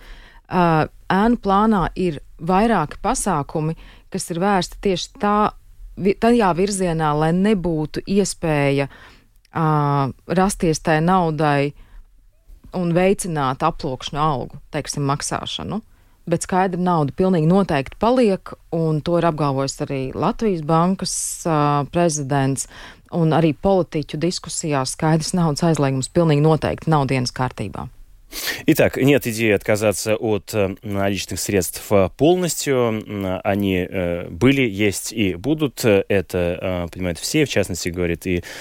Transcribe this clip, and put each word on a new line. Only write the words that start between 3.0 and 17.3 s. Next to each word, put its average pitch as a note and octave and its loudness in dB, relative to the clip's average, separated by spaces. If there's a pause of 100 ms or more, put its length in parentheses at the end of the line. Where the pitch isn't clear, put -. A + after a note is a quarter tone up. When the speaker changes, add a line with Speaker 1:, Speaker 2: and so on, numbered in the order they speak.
Speaker 1:
pasākumi, E3 -2 (340)
kas - -8
ir E3+ -6
vērsti F#3+ 0
tieši F#3 -2 (100)
tā, G#3 2 (460)
vi-, F#3+ 0
tajā A3+ 4
virzienā, F3 0
lai D#3+ 2
nebūtu F3+ 0
iespēja, D3 0
ā, - -8 (600)
rasties F3+ 0
tai D#3 2
naudai D#3 2 (1040)
un F3 0
veicināt D#3+ 0
aploksņa D3 -4
algu, D3 -2 (100)
teiksim, D3 -6
maksāšanu. D3 -4 (460)
Bet E3+ 0
skaidra F#3 0
nauda E3+ 2
pilnīgi F#3 2